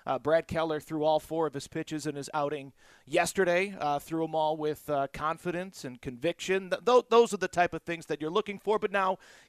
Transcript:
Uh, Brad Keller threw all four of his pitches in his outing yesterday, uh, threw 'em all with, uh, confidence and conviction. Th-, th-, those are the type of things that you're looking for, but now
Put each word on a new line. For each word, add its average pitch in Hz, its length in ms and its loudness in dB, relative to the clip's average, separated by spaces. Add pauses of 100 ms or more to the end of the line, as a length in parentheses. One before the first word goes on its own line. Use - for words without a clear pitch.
Uh, 131 140 -2
Brad 156 280 2
Keller 160 320 -2
threw 151 240 -4
all 156 180 4
four 160 260 -2
of 139 60 -6
his 139 140 -8
pitches 156 380 -8
in 147 100 -4
his 139 180 -10
outing 143 400 -4 (320)
yesterday, 175 760 0
uh, 147 200 0
threw 165 260 -4
'em 156 100 -6
all 156 220 0
with, 151 320 -4
uh, 139 240 0
confidence 165 720 -6
and 123 160 -12
conviction. 170 680 -2
Th-, 180 160 -2
th-, 240 240 6
those 233 240 8
are 208 40 -2
the 185 100 0
type 175 260 2
of 165 100 -8
things 170 240 -6
that 160 120 -4
you're 156 100 -4
looking 202 300 -2
for, 214 180 0
but 208 140 -2
now 190 260 0 (320)